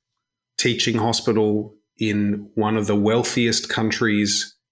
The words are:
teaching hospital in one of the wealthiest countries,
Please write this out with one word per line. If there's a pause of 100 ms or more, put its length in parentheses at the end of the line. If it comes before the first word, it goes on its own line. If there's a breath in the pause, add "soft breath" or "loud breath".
(580)
teaching
hospital (200)
in
one
of
the
wealthiest
countries, (180)